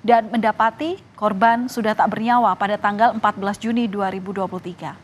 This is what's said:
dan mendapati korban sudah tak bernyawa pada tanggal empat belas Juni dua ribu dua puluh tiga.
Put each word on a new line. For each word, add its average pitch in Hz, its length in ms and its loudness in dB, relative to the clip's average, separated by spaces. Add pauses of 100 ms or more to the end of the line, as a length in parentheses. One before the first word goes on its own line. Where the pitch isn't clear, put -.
dan 226 320 4
mendapati 226 640 0 (160)
korban 226 560 2
sudah 220 240 -2
tak - 160 2
bernyawa 220 480 2
pada 208 240 -2
tanggal 208 320 2
empat 214 240 0
belas 202 240 -4
Juni 233 240 0
dua 202 240 -2
ribu 190 240 -8
dua 190 160 -4
puluh 180 160 -10
tiga. 170 380 -12